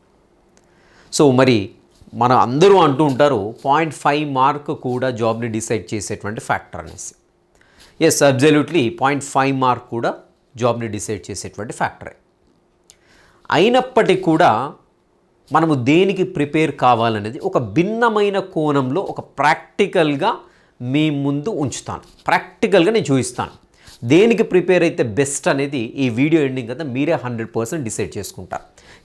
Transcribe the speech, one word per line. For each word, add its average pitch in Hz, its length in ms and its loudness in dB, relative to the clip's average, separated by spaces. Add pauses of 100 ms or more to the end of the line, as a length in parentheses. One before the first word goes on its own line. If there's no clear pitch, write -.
(1160)
So, 147 140 6
మరి 127 260 4 (640)
మన 123 100 4
అందరూ 127 460 4
అంటూ 151 260 4
ఉంటారు, 127 520 0 (100)
పాయింట్ 151 280 0
ఫైవ్ 147 380 -2
మార్క్ 143 400 0
కూడా 131 380 -4
జాబ్ని 113 380 -2
డిసైడ్ 110 460 -6
చేసేటువంటి 107 480 -8
ఫ్యాక్టర్ 95 400 -6
అనేసి. 82 320 -18 (920)
ఎస్, 156 180 2
అబ్సల్యూట్లీ 147 600 4 (180)
పాయింట్ 135 220 0
ఫైవ్ 135 340 -2
మార్క్ 127 320 0
కూడా 127 240 -4 (440)
జాబ్ని 120 300 0
డిసైడ్ 104 440 -8
చేసేటువంటి 101 420 -12
ఫ్యాక్టరే. - 420 -8 (1400)
అయినప్పటికీ 202 720 2
కూడా 156 520 2 (800)
మనము 156 240 2
దేనికి 170 480 2
ప్రిపేర్ 151 500 -2 (120)
కావాలనేది 113 540 0
ఒక 185 180 -2
భిన్నమైన 202 800 0
కోణంలో, 147 640 -2
ఒక - 180 -8
ప్రాక్టికల్గా 160 1120 -2 (500)
మీ 143 280 0
ముందు 143 400 -4
ఉంచుతాను, 147 520 -6 (260)
ప్రాక్టికల్గా 180 640 2
నేను 214 200 0
చూపిస్తాను. 123 400 -2 (520)
దేనికి 190 400 4
ప్రిపేర్ 175 400 2
అయితే 165 200 0
బెస్ట్ 135 440 -4
అనేది 139 300 -2
ఈ 123 320 -4
వీడియో 151 320 2
ఎండింగ్ 131 280 -4
కదా 139 140 -10
మీరే 143 300 -2
హండ్రెడ్ 117 420 -6
పర్సెంట్ 123 280 -4
డిసైడ్ 107 340 -8
చేసుకుంటారు. - 460 -12 (420)